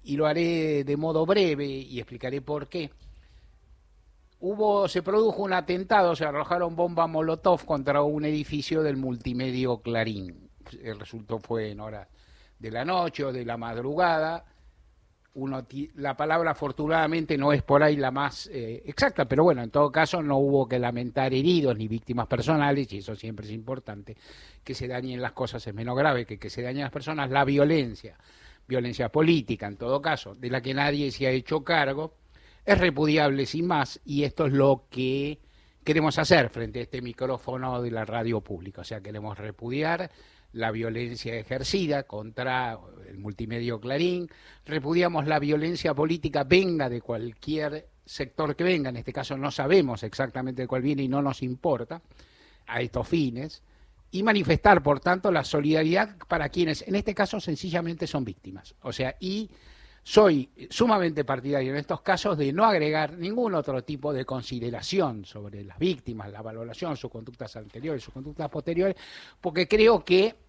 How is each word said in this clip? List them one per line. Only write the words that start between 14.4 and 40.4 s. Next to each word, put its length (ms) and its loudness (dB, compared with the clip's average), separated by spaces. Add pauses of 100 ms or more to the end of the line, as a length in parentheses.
Uno 300 -6
ti-, 320 -12
la 220 -4
palabra 340 2
afortunadamente 840 0
no 160 4
es 100 2
por 200 6
ahí 120 6
la 160 0
más, 400 -4
eh, 340 -8
exacta, 400 0
pero 180 4
bueno, 200 6
en 60 -6
todo 220 4
caso 300 2
no 160 2
hubo 300 4
que 100 -2
lamentar 560 -2
heridos 440 4
ni 100 -4
víctimas 400 -4
personales, 640 2
y 60 -8
eso 180 -10
siempre 300 -10
es 80 -10
importante, 640 -12 (460)
que 100 -10
se 140 -6
dañen 340 -6
las 100 -4
cosas 340 -6
es 80 -10
menos 240 -4
grave 280 2
que 120 -12
que 120 -14
se 120 -10
dañen 220 -6
las 80 -8
personas. 380 -4
La 160 4
violencia, 720 2 (500)
violencia 420 -2
política 580 2
en 100 -10
todo 240 -2
caso, 340 -4
de 140 -8
la 120 -2
que 120 -6
nadie 380 0
se 160 -2
ha 40 4
hecho 320 -2
cargo, 520 0 (500)
es 120 6
repudiable 680 4
sin 220 -2
más, 380 0
y 180 0
esto 220 0
es 80 2
lo 360 6
que 500 -4 (440)
queremos 360 2
hacer 300 6
frente 300 -8
a 40 -6
este 180 -10
micrófono 800 -4
de 100 -4
la 140 -4
radio 360 -2
pública. 400 -12
O 20 -14
sea, 180 -12
queremos 360 -10
repudiar 760 -4 (420)